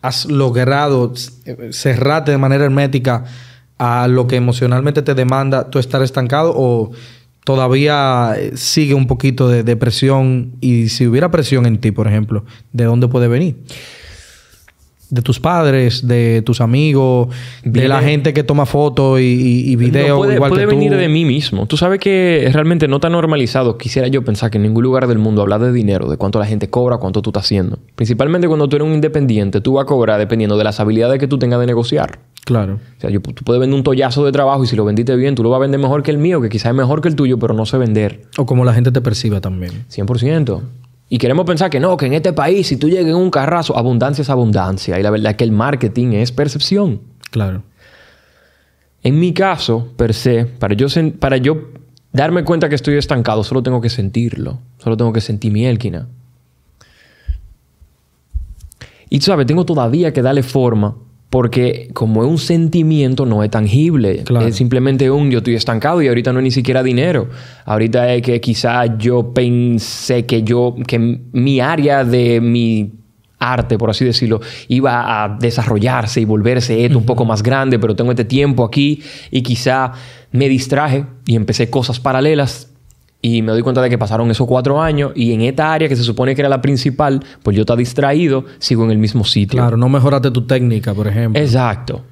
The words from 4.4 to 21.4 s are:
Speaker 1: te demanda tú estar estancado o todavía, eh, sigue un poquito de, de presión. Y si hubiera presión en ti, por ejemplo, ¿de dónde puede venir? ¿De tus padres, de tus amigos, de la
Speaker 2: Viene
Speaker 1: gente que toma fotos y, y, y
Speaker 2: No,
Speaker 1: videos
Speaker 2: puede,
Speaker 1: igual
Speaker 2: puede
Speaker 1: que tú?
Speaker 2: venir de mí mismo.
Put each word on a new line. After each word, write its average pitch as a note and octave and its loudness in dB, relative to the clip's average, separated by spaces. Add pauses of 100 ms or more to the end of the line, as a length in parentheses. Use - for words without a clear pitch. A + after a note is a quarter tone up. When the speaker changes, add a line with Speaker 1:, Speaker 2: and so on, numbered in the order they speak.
Speaker 1:
te C3+ -2
demanda C3 0
tú C#3+ -2
estar B2+ -2
estancado C3+ 0
o A#2+ 0 (540)
todavía, C3 2
eh, - -6
sigue C#3+ 0
un C3+ 2
poquito B2+ 0
de, A#2+ 2
de A#2+ 2
presión. B2+ 0
Y A#2 2
si B2 0
hubiera C#3+ 2
presión C3 2
en A2 2
ti, A2 0
por G#2+ -2
ejemplo, G#2 0 (280)
¿de A#2+ 0
dónde A#2+ 2
puede B2 2
venir? C3+ 0 (1500)
¿De B2 -2
tus B2 0
padres, C3+ 2
de A#2 2
tus A#2 0
amigos, B2+ 2 (340)
de B2 2
la C#3 2
Speaker 2:
Viene C3+ 2
Speaker 1:
gente D3 0
que C#3+ 0
toma C#3+ 2
fotos C3+ 2
y, B2+ 4
y, B2 2
y B2+ 2
Speaker 2:
No, A#2 0
Speaker 1:
videos C#3 2
Speaker 2:
puede, C#3 2
Speaker 1:
igual - 2
Speaker 2:
puede - 2
Speaker 1:
que G#3 2
tú? G#3 4
Speaker 2:
venir G3+ 2
de F3+ 2
mí D#3+ 2
mismo. B2 0